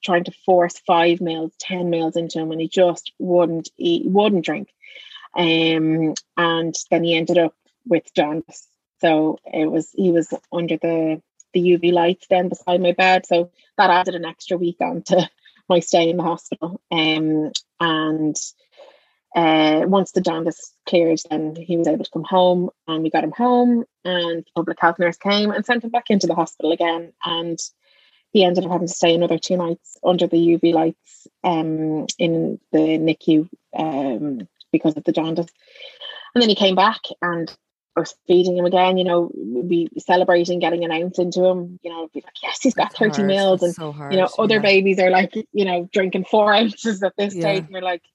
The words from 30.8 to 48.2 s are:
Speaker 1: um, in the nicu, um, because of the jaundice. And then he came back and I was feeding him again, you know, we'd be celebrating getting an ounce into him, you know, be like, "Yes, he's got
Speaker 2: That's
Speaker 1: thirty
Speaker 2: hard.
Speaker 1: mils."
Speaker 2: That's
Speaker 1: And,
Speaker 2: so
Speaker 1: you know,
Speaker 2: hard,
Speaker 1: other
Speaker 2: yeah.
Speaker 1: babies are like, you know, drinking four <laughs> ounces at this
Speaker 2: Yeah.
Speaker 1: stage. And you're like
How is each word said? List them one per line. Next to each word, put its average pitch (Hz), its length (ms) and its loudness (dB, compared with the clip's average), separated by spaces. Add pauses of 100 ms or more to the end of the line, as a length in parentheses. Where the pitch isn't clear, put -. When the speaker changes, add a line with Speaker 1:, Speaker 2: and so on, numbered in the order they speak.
Speaker 1:
um, 156 640 -2 (120)
in 165 420 -2 (120)
the 160 260 2
nicu, 160 500 2 (300)
um, 139 680 -4 (240)
because 160 240 2
of 151 80 -12
the - 80 0
jaundice. 165 360 -2 (880)
And 240 80 4
then 226 80 4
he 208 60 4
came 190 200 2
back 202 260 2 (200)
and 170 320 -4 (440)
I - 20 0
was 160 160 -6 (100)
feeding 180 300 4
him 175 100 0
again, 185 320 4
you 185 60 2
know, 175 320 0
we'd 123 320 -6
be 170 300 0
celebrating 175 640 2
getting 170 260 -2
an 165 60 -4
ounce 175 280 -4
into 180 260 0
him, 180 380 -2
you 170 80 -10
know, 165 220 -12
be - 80 -10
like, - 200 -20
"Yes, - 200 -8
he's 254 120 0
got - 180 -4
Speaker 2:
That's - 80 -18
Speaker 1:
thirty 214 240 0
Speaker 2:
hard. 196 40 0
Speaker 1:
mils." 190 340 2
Speaker 2:
That's 175 160 -2
Speaker 1:
And, 156 160 -10
Speaker 2:
so 147 60 -16 (100)
Speaker 1:
you 190 80 0
know, 185 100 2
Speaker 2:
hard, - 120 -8
Speaker 1:
other 220 160 2
Speaker 2:
yeah. 208 60 2
Speaker 1:
babies 196 380 4
are 185 100 4
like, 185 260 2 (160)
you 202 140 0
know, 180 260 -4
drinking 190 320 -2
four 214 300 4
<laughs> 202 60 6
ounces 214 440 -4
at 185 140 -2
this 202 180 -4
Speaker 2:
Yeah. 175 60 -6
Speaker 1:
stage. 160 240 0
And 156 60 -20
you're 185 100 -10
like 180 220 -6 (100)